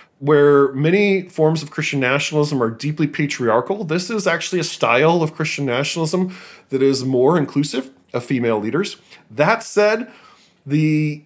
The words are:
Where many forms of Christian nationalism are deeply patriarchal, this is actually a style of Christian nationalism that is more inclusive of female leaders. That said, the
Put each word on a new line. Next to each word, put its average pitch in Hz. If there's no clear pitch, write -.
Where 143
many 185
forms 160
of 147
Christian 143
nationalism 143
are 113
deeply 147
patriarchal, 143
this 180
is 208
actually 170
a 156
style 151
of 156
Christian 156
nationalism 165
that 131
is 135
more 131
inclusive 147
of 120
female 117
leaders. 123
That 170
said, 214
the 151